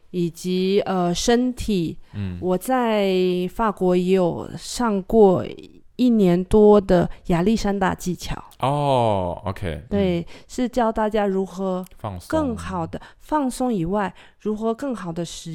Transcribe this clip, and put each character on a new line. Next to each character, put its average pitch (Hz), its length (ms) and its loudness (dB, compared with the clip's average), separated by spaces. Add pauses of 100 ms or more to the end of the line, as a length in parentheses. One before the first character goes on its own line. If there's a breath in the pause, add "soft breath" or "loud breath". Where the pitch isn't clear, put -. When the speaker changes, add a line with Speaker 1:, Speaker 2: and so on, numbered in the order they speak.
(120)
Speaker 1:
以 175 180 -2
及， 185 520 0
呃， 180 340 -2
身 247 380 2
体。 185 440 -2 (160 soft breath)
Speaker 2:
嗯。 90 280 -8
Speaker 1:
我 185 160 0
在 214 580 0 (360)
法 220 200 -2
国 180 240 2
也 185 180 2
有 165 340 0 (100)
上 208 460 -4
过 196 400 6 (520)
一 247 140 2
年 185 340 4
多 208 360 8
的 190 300 2 (180 loud breath)
亚 170 140 2
历 220 140 2
山 202 220 -2
大 180 180 0
技 180 180 -6
巧。 - 220 -8 (240)
Speaker 2:
哦， 123 840 0
OK， 87 380 -6
嗯。 - 60 -
Speaker 1:
对， 185 380 0 (200 loud breath)
是 247 220 -4
教 226 220 0
大 220 180 -2
家 208 160 0
如 190 200 0
何 185 380 -6 (140)
Speaker 2:
放 95 220 -10
松。 - 80 -20
Speaker 1:
更 294 280 -2
好 175 300 -6
的 160 160 -12 (180 loud breath)
放 294 300 -4
松 254 240 -4
以 175 120 -2
外， 190 280 -4 (280 soft breath)
如 214 140 -4
何 220 160 -4
更 254 220 -6
好 190 180 -10
的 170 140 -6
使 - 300 -14